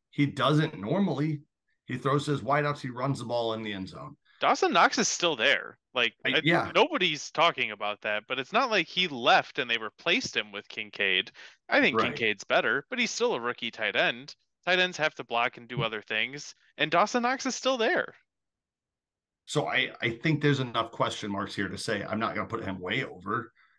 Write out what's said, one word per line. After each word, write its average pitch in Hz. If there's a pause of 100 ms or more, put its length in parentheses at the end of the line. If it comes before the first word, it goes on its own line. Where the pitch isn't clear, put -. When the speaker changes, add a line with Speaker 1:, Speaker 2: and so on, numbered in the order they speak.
Speaker 1:
He 143
doesn't 151
normally. 147 (420)
He 123
throws 139
his 143
wideouts. 143
He 127
runs 127
the 131
ball 117
in 110
the 107
end 95
zone. - (240)
Speaker 2:
Dawson 277
Knox 190
is 214
still 165
there. 117 (160)
Like, 117 (120)
Speaker 1:
I, 120
Speaker 2:
I, 156
Speaker 1:
yeah. 151
Speaker 2:
nobody's 190
talking 143
about 104
that, 107
but 127
it's 131
not 247
like 196
he 185
left 160
and 127
they 117
replaced 170
him 107
with 101
Kincaid. 101 (380)
I 269
think 170
Speaker 1:
Right. 107
Speaker 2:
Kincaid's 110
better, 120
but 247
he's 233
still 226
a 127
rookie 117
tight 104
end. 139 (300)
Tight 180
ends 180
have 151
to 147
block 120
and 120
do 120
other 110
things, 120 (240)
and 151
Dawson 208
Knox 254
is 254
still 262
there. 247 (1300)
Speaker 1:
So -
I, 120 (100)
I 117
think 143
there's 143
enough 117
question 113
marks 98
here 98
to 98
say 101
I'm 107
not 107
gonna 98
put -
him 95
way 107
over. 101 (260)